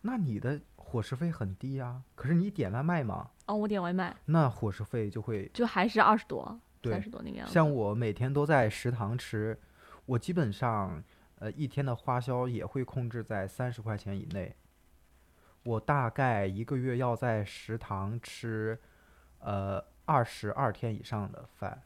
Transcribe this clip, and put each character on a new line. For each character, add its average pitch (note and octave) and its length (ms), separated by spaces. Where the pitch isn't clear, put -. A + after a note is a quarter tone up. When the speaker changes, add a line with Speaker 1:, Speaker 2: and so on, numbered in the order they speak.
Speaker 1:
那 B3 160
你 B2 200
的 C#3 220
伙 - 240
食 B2+ 160
费 E3 160
很 F#2+ 240
低 C3+ 240
啊， B2+ 220
可 B2 140
是 E3 60
你 F#3+ 160
点 B2 200
外 A#2+ 120
卖 E3 200
嘛。 F#2+ 280
Speaker 2:
哦， G#3 100
我 G#3+ 100
点 G3+ 160
外 F3 100
卖。 F#3 220
Speaker 1:
那 D3+ 220
伙 G#2+ 220
食 G#2+ 140
费 A2 240
就 G#2+ 140
会 G#2+ 320
Speaker 2:
就 A#3+ 120
还 G3+ 220
是 A3 120
二 G#3+ 160
十 - 100
多， - 340
Speaker 1:
对。 A2+ 120
Speaker 2:
三 F#3+ 100
十 G#3+ 80
多 - 140
那 - 80
个 - 60
样 - 100
子。 - 40
Speaker 1:
像 D#3+ 160
我 A2 280
每 A#2 160
天 C3 200
都 C#3+ 140
在 C3 240
食 B2 220
堂 A2+ 260
吃， A2 400
我 B2+ 100
基 D3 160
本 C#3+ 200
上， G2 500
呃， G#2+ 120
一 C#3+ 140
天 C#3 180
的 B2 120
花 B2 240
销 B2 260
也 A#2 180
会 C3 200
控 B2 260
制 A2+ 140
在 G2 240
三 B2 240
十 A2+ 100
块 A2 140
钱 G2 200
以 F#2 160
内。 F#2 220
我 A2+ 160
大 C#3 280
概 A2+ 380
一 F#2+ 160
个 C3 140
月 B2 220
要 B2 180
在 A2 280
食 - 320
堂 G#2 440
吃， A2 580
呃， G2 440
二 C3+ 200
十 - 280
二 B2+ 200
天 A2+ 220
以 - 80
上 G#2+ 300
的 B2+ 120
饭。 A#2 320